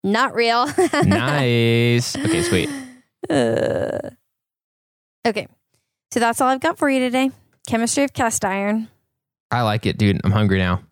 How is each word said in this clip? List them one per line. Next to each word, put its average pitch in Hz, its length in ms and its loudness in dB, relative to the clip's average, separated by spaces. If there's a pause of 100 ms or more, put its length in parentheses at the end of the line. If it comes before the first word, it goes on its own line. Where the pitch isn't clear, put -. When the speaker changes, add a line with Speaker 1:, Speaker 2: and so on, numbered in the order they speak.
Speaker 1:
Not 220 300 0
real. 233 320 2
<laughs> - 380 0
Speaker 2:
Nice. 120 1120 2
Okay, 320 260 0
sweet. 339 280 0 (580)
Speaker 1:
Uh, - 800 -2 (1160)
okay. 214 200 -4 (680)
So 240 80 -2
that's 233 200 0
all 254 80 2
I've 262 120 0
got 330 180 -2
for 294 100 0
you 269 120 2
today. 254 300 0 (360)
Chemistry 233 380 0
of 269 80 -4
cast 226 320 -2
iron. 202 440 -2 (640)
Speaker 2:
I 120 120 0
like 107 240 0
it, - 120 -2
dude. 101 260 2
I'm 101 60 2
hungry 101 280 2
now. 92 340 0